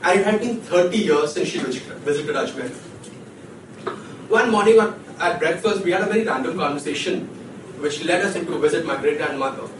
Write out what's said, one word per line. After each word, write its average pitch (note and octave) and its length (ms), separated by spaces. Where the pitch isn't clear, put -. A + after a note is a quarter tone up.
and F#3 160
it F#3+ 40
had G#3+ 140
been A#3+ 220
thirty F3+ 380
years D3 340
since - 160
she - 100
visit-, B2+ 240
visited D3 260
Ajmer. - 320
One A#3 240
morning G#3+ 260
at, - 160
at - 220
breakfast, G3+ 420
we F3 80
had F#3+ 120
a G#3+ 40
very G#3+ 160
random - 340
conversation, D3 720
which C#3+ 240
led - 200
us - 120
into - 240
visit - 260
my - 120
great-grandmother. C3+ 680